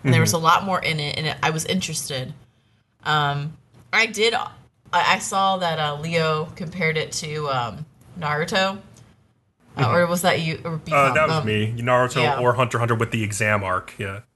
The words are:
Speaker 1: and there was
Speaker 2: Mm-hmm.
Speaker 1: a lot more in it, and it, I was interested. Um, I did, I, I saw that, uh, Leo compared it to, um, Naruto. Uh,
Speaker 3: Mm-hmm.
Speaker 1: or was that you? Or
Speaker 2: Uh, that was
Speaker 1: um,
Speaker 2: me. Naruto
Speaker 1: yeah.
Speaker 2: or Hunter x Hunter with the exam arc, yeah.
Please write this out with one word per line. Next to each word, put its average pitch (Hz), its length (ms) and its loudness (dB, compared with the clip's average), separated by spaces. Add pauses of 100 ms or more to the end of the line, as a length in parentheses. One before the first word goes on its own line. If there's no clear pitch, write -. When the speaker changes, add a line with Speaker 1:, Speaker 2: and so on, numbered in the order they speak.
Speaker 1:
and 127 100 4
there - 80 6
was 160 120 4
Speaker 2:
Mm-hmm. 165 100 0
Speaker 1:
a 254 40 4
lot - 160 4
more 190 160 -2
in 160 200 -2
it, 147 180 -4
and 160 100 -4
it, - 140 -4
I 156 80 2
was 160 160 -4
interested. 156 680 -4 (720)
Um, 147 540 0 (340)
I 214 140 2
did, 226 300 0
I, - 140 -4 (440)
I 175 260 2
saw 190 380 0
that, 165 220 -2
uh, 147 200 -4
Leo 160 460 0 (100)
compared 160 420 -4
it - 160 -4
to, 151 360 -6
um, 127 360 -4 (340)
Naruto. 190 580 -2 (1000)
Uh, - 60 -2
Speaker 3:
Mm-hmm. 117 140 2
Speaker 1:
or 175 120 6
was 180 140 -2
that 208 200 2
you? 160 220 -4
Or 165 160 -6 (120)
Speaker 2:
Uh, 139 220 4
that 156 140 4
was 160 120 0
Speaker 1:
um, 113 80 -4
Speaker 2:
me. 107 320 0
Naruto 123 420 2
Speaker 1:
yeah. 123 180 2
Speaker 2:
or 120 140 4
Hunter 120 240 0
x - 40 0
Hunter 117 140 2
with 110 160 0
the 110 120 -2
exam 104 400 2
arc, 92 340 -4
yeah. 98 220 -8 (160)